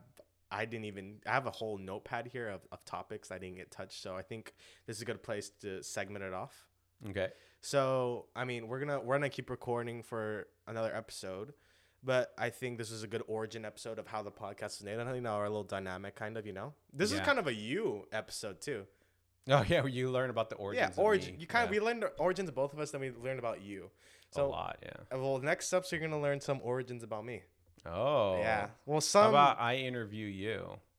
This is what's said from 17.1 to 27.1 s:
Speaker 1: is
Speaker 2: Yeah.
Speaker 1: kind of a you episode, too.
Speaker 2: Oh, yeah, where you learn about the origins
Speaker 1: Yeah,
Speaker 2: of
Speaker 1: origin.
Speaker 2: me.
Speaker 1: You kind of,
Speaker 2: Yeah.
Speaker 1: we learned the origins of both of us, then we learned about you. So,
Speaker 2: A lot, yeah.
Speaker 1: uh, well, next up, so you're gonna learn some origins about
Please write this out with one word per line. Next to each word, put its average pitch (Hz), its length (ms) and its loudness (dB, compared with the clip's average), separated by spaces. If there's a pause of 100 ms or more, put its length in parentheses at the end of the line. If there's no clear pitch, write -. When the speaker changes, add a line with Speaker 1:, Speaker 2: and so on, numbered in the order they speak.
Speaker 1:
is 302 60 2
Speaker 2:
Yeah. 190 80 0
Speaker 1:
kind 277 140 6
of 175 80 0
a 123 60 2
you 113 580 -2
episode, 107 500 -6
too. 107 240 -6 (640)
Speaker 2:
Oh, 131 180 8
yeah, 170 140 6
where 135 80 2
you 127 220 0
learn 127 180 2
about 113 200 2
the - 60 -8
origins 104 260 0
Speaker 1:
Yeah, 135 100 4
Speaker 2:
of 90 80 -2
Speaker 1:
origin. 190 360 4
Speaker 2:
me. 147 60 -10
Speaker 1:
You 170 60 -10
kind 233 200 4
of, 190 60 0
Speaker 2:
Yeah. 208 80 4
Speaker 1:
we 214 40 2
learned 233 180 0
the 175 60 2
origins 180 380 0
of 135 80 -6
both 139 180 0
of 151 60 -6
us, 147 120 -2
then 139 100 -4
we 135 100 -2
learned 123 280 -4
about 113 220 -2
you. 98 280 -10 (420)
So, 143 140 2
Speaker 2:
A - 20 4
lot, 87 340 -4
yeah. - 100 -10 (220)
Speaker 1:
uh, 131 60 -2
well, 135 200 2
next 151 340 0
up, 180 120 4
so 175 100 -4
you're 156 120 -2
gonna 151 140 0
learn 143 200 2
some 135 220 0
origins 123 400 -2
about 110 220 -6